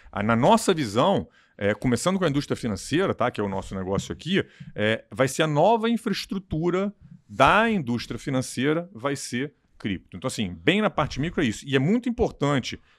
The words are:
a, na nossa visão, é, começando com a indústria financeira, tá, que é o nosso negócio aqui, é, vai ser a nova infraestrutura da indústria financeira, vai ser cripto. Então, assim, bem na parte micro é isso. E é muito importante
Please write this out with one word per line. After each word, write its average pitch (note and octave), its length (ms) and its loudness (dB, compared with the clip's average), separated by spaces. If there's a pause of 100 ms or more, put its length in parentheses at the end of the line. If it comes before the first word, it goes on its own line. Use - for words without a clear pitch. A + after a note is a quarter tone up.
(100)
a, G2+ 140 -2
na A2+ 100 4
nossa F#3 400 4
visão, C3+ 520 0 (300)
é, G2+ 160 0
começando C3+ 460 0
com F#3 60 0
a D#3+ 40 2
indústria C#3 280 -2
financeira, B2+ 580 -2
tá, A#2+ 160 0
que - 100 -8
é G#2 40 0
o G2+ 40 -2
nosso F#2+ 280 -6
negócio F#2+ 360 -4
aqui, D#3+ 320 -2 (300)
é, G#2+ 360 0
vai C3 180 0
ser D#3+ 160 0
a - 20 2
nova G#3 420 2
infraestrutura F#3+ 1040 -2 (340)
da E3+ 440 4
indústria A#2+ 480 -4
financeira, D3 760 -2
vai C3+ 240 -6
ser C3+ 380 -6 (240)
cripto. - 360 -6
Então, A2 140 -8
assim, G2+ 240 -4
bem D#3+ 300 2
na G#3 80 2
parte C#3 280 -2
micro E3+ 240 -2
é C#3 40 2
isso. - 200 -2
E C3 80 -2
é C3+ 40 4
muito G3+ 280 2
importante D3 720 -2 (200)